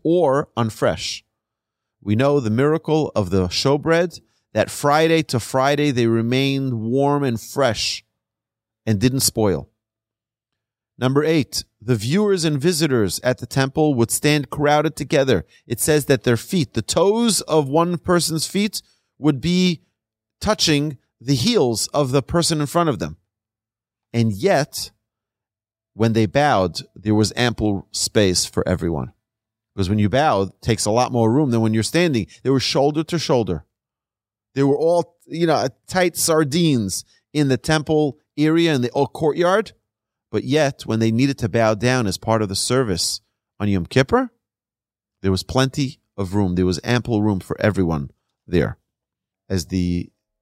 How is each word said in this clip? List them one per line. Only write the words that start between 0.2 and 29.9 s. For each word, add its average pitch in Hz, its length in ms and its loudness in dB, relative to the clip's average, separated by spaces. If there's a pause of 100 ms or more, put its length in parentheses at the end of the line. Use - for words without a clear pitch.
unfresh. 110 640 -4 (800)
We 104 140 0
know 143 220 2
the 110 120 -2
miracle 151 640 0
of 98 160 -2
the 92 180 2
showbread, 160 720 -2 (320)
that 107 180 0
Friday 160 520 2
to 123 180 -2
Friday 143 500 0
they 120 160 0
remained 131 680 0
warm 139 500 0
and 117 160 -2
fresh - 640 -2 (800)
and 104 160 0
didn't 127 200 2
spoil. 101 500 -2 (1300)
Number 135 280 0
eight, 160 400 0 (160)
the 117 160 0
viewers 175 480 0
and 151 160 0
visitors 139 640 0
at 123 140 0
the - 80 -12
temple 139 480 0
would 117 180 0
stand 147 360 0
crowded 147 460 0
together. 135 500 0 (220)
It 120 140 -6
says 151 260 2
that 135 160 2
their 120 140 2
feet, 160 360 -2
the 113 100 -4
toes 208 600 0
of 147 260 0
one 170 300 0
person's 165 480 -2
feet, 202 340 -4 (380)
would 139 220 0
be 180 420 0 (580)
touching 156 580 0 (220)
the 135 140 0
heels 131 540 0
of 135 240 -2
the 139 100 2
person 165 380 -2
in 143 80 -4
front 170 220 0
of 101 100 -4
them. 80 160 -8 (960)
And 113 200 2
yet, 143 600 -2 (1040)
when 110 180 0
they 110 140 2
bowed, 101 560 0 (120)
there 104 220 -2
was 107 180 2
ample 110 560 -2
space - 560 0
for - 200 -4
everyone. 82 460 -4 (640)
Because 95 160 -2